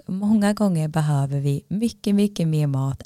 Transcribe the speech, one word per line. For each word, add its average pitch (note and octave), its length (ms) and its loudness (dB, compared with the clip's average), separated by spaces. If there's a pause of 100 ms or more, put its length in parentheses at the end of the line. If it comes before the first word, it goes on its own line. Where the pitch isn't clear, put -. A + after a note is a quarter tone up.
många G#3 460 2
gånger F3+ 340 0
behöver D3 520 0
vi C#3 280 -2
mycket, G#3+ 480 -2
mycket G3+ 320 0
mer D3+ 200 2
mat C3+ 380 -2